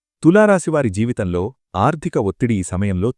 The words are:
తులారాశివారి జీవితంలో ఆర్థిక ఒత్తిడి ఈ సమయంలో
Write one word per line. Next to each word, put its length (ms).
తులారాశివారి 680
జీవితంలో 540
ఆర్థిక 420
ఒత్తిడి 360
ఈ 100
సమయంలో 540